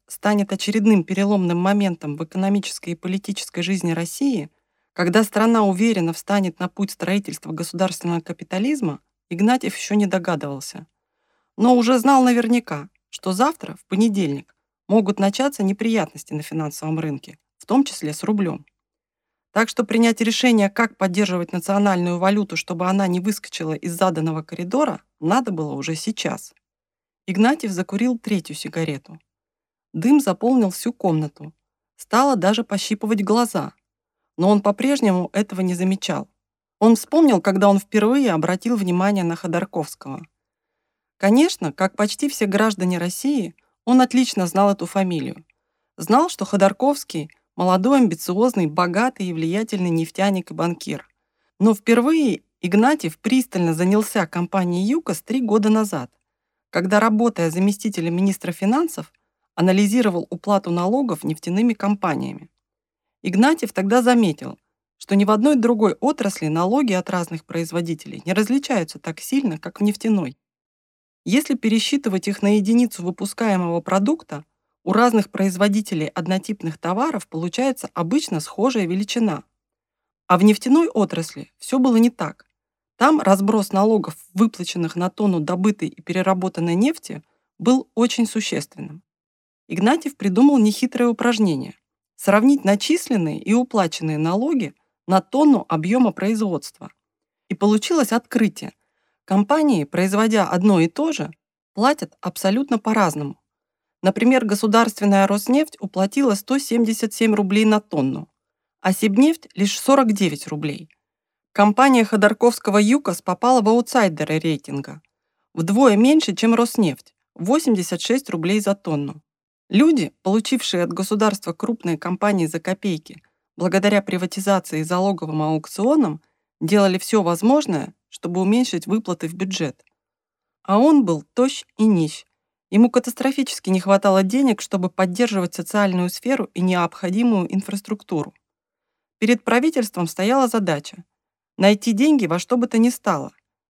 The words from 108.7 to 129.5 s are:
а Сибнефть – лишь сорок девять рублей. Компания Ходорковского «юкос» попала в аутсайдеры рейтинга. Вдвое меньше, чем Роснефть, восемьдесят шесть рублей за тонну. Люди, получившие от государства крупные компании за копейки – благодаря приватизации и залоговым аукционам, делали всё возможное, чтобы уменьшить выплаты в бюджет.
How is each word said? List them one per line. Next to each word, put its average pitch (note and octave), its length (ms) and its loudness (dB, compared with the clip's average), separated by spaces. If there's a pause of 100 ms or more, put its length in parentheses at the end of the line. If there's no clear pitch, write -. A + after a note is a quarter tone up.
а F#3+ 140 0
Сибнефть – B3 600 2
лишь G3 240 -2
сорок C4 340 4
девять F3 340 -2
рублей. D3+ 420 -8 (640)
Компания A#3 520 4
Ходорковского G#3+ 760 2
«юкос» A3+ 420 2
попала A#3+ 400 2
в G#3 80 0
аутсайдеры G3 680 0
рейтинга. D3 640 -6 (500)
Вдвое G3+ 440 4
меньше, B3+ 380 4
чем A3+ 200 2
Роснефть, A3 600 -2 (200)
восемьдесят G3+ 640 -2
шесть C4+ 300 -4
рублей F3+ 300 -2
за G3+ 140 -2
тонну. D3+ 480 -6 (460)
Люди, B3+ 540 2
получившие G#3 600 -2
от F3 100 -4
государства G3+ 600 -2
крупные F3 460 -4
компании F#3 480 -2
за D#3+ 120 -6
копейки – - 640 -6 (340)
благодаря F#3+ 440 2
приватизации F#3 800 -2
и D#3 40 -4
залоговым E3 580 -2
аукционам, D#3+ 800 0 (380)
делали F#3+ 380 2
всё G#3+ 240 0
возможное, F3+ 720 0 (140)
чтобы F3 320 -6
уменьшить G3+ 460 0
выплаты F3+ 420 -4
в E3+ 60 -10
бюджет. F#3 500 -6 (800)